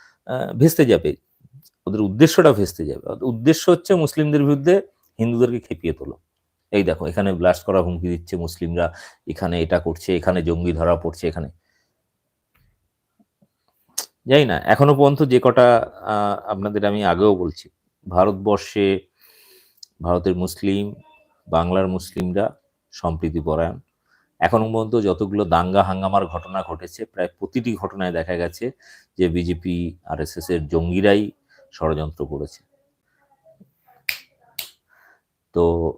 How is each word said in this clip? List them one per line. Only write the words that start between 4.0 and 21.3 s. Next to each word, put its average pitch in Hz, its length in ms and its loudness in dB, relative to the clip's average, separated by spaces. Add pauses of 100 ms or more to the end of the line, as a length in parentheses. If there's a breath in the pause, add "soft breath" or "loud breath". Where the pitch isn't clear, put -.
বিরুদ্ধে 147 380 2 (380)
হিন্দুদেরকে 117 400 0
খেপিয়ে 85 340 -6
তোলো। 64 240 -14 (540)
এই 101 120 2
দেখো, 85 220 -2
এখানে 98 280 -2
ব্লাস্ট 87 300 0
করার 95 200 2
হুমকি 87 240 -4
দিচ্ছে 85 300 -6
মুসলিমরা, 85 560 -4 (340 loud breath)
এখানে 85 340 -4
এটা 87 180 0
করছে, 85 380 -4
এখানে 90 240 -2
জঙ্গি 85 320 -2
ধরা 82 220 0
পড়ছে, 82 320 -6
এখানে। 80 220 -8 (2750)
জানি 139 180 8
না, 90 140 0
এখনো 139 360 6
পর্যন্ত 143 280 4
যে 127 200 6
কটা, 123 480 6 (100)
আহ, 101 500 -2
আপনাদের 104 340 -4
আমি 104 200 0
আগেও 95 300 4
বলছি, 87 340 -6 (400)
ভারতবর্ষে 98 880 0 (1000 soft breath)
ভারতের 87 340 0
মুসলিম, 98 580 -4 (540)